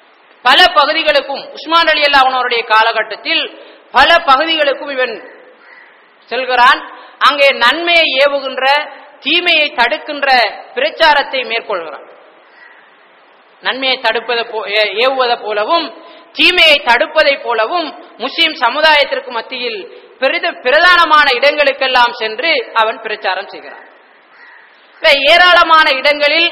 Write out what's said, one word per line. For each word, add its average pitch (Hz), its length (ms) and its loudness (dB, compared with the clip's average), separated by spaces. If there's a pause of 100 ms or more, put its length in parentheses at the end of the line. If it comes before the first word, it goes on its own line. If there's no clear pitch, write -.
(460)
பல 277 140 4 (140)
பகுதிகளுக்கும் 294 760 0
உஸ்மான் 311 400 0
ரலியல்லாஹு 285 360 2
அன்ஹு 262 120 -2
அவருடைய 240 260 -2
காலகட்டத்தில் 220 760 -2 (480)
பல 277 180 4 (160)
பகுதிகளுக்கும் 285 720 0
இவன் 247 180 -4 (1120)
செல்கிறான். 254 520 2 (380)
அங்கே 277 280 2 (100)
நன்மையை 320 500 2 (120)
ஏவுகின்ற, 269 460 -2 (540)
தீமையை 330 520 0
தடுக்கின்ற 285 560 -4 (460)
பிரச்சாரத்தை 294 720 0
மேற்கொள்கிறான். 202 600 -8 (1600)
நன்மையை 254 340 -4
தடுப்பது 233 480 -4
போ-, 220 240 -10
ஏ-, 208 280 -2
ஏவுவதை 247 400 0
போலவும் 226 500 -4 (460)
தீமையை 320 480 2
தடுப்பதை 302 600 2
போலவும் 240 460 -2 (300)
முஸ்லிம் 302 380 -4
சமுதாயத்திற்கு 277 760 0
மத்தியில் 233 480 -10 (380)
பெரித-, 320 440 -2
பிரதானமான 311 720 4
இடங்களுக்கெல்லாம் 262 800 0
சென்று 220 380 -4 (220)
அவன் 226 280 -2
பிரச்சாரம் 202 500 -6
செய்கிறான். 143 340 -20 (1080)
இப்ப 320 180 2 (140)
ஏராளமான 339 680 6
இடங்களில் 294 600 0